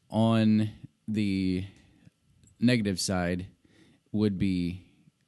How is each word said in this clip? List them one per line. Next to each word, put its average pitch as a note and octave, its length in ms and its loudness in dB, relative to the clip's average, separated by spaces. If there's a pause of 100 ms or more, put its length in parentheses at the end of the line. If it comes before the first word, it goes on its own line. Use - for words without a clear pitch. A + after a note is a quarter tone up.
on A2 640 2 (380)
the F#2+ 560 0 (960)
negative A2 400 2
side F2+ 480 -2 (640)
would G#2 260 0
be, F#2 460 -2 (440)